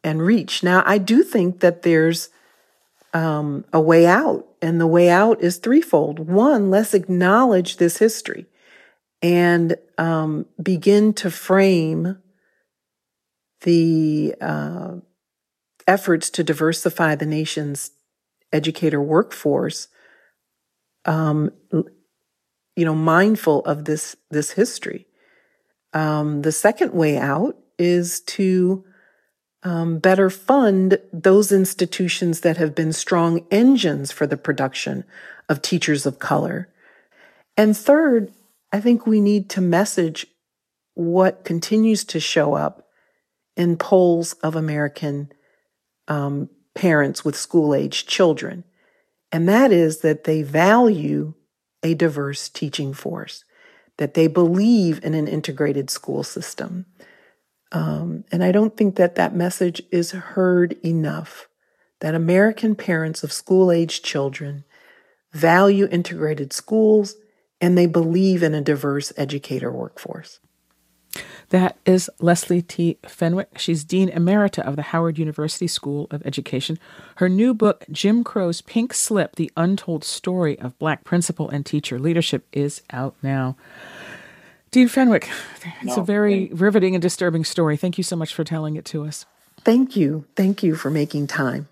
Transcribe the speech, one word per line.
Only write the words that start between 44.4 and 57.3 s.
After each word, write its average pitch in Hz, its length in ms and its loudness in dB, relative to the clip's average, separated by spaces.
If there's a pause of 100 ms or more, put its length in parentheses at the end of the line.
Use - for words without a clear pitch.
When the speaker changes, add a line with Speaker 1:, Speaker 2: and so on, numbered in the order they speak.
Speaker 1:
of 160 140 -4
American, 147 760 -4 (760)
um, 143 420 -4 (240)
parents 147 500 0
with 143 120 -4
school-age 147 720 0
children. 180 580 0 (680)
And 170 160 0
that 233 240 6
is 165 280 4
that 151 240 0
they 156 180 0
value 156 920 2 (500)
a 165 100 0
diverse 143 560 -2
teaching 139 440 -8
force, - 500 -12 (540)
that 143 160 -4
they 160 140 4
believe 180 760 2
in 156 100 -2
an 151 140 -2
integrated 143 640 -4
school - 340 -8
system. - 600 -12 (880)